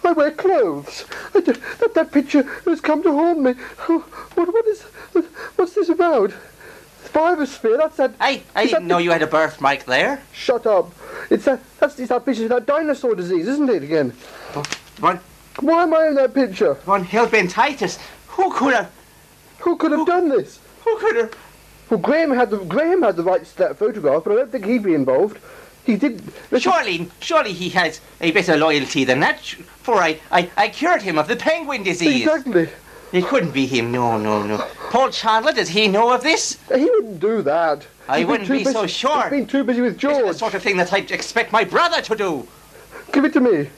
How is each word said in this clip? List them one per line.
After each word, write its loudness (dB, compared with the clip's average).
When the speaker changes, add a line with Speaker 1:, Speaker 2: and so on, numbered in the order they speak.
Speaker 1:
I 4
wear 2
clothes. -2
I 6
d-, 0
that, 0
that 0
picture 2
has 0
come 0
to 4
haunt 2
me. 2
Oh, 2
what, 0
what 0
is... -2
What's 0
this 0
about? 2
Virus 0
fear, 0
that's -2
that 0
Speaker 2:
I, 0
I 2
Speaker 1:
is 0
Speaker 2:
didn't -2
Speaker 1:
that -
Speaker 2:
know 2
you 0
had 2
a 0
birthmark 0
there. 0
Speaker 1:
Shut -2
up. 2
It's 2
that... 2
That's, 0
it's -8
that 0
picture -2
of -4
that 0
dinosaur 0
disease, -2
isn't 0
it, 0
again? 0
Speaker 2:
Oh, -6
one 0
Speaker 1:
Why 4
am 2
I 4
in 2
that 2
picture? 2
Speaker 2:
One 2
hell-bentitis. 0
Who 0
could 2
have -2
Speaker 1:
Who 0
could 0
have 0
Speaker 2:
who 0
Speaker 1:
done 2
this? -2
Speaker 2:
Who 0
could 0
have -2
Speaker 1:
Well, 2
Graham 2
had 2
the, -2
Graham 0
had 2
the -4
rights 0
to -18
that 0
photograph, 0
but 0
I 4
don't -2
think -6
he'd 0
be 2
involved. 2
He 2
did. -2
Speaker 2:
Surely, 0
surely 0
he -6
has -2
a 2
better 4
loyalty 2
than 2
that, 2
for -2
I, 0
I, 2
I 2
cured 0
him -2
of 0
the -2
penguin -4
disease. 0
Speaker 1:
Exactly. 0
Speaker 2:
It 2
couldn't 0
be 0
him, 0
no, 0
no, 0
no. -4
Paul 0
Chandler, 0
does -2
he 2
know 2
of 0
this? -2
Speaker 1:
He 2
wouldn't 0
do 0
that. -2
Speaker 2:
I 0
Speaker 1:
He's 0
been -2
Speaker 2:
wouldn't -2
Speaker 1:
too 0
Speaker 2:
be -2
Speaker 1:
busy, 0
Speaker 2:
so -2
sure. -2
Speaker 1:
he's -2
been -2
too -2
busy 0
with 0
Speaker 2:
It's -10
the 0
Speaker 1:
George. 0
Speaker 2:
sort -4
of -6
thing 0
that 0
I'd -2
expect -4
my 2
brother 0
to -4
do. -4
Speaker 1:
Give 2
it 0
to 4
me. 2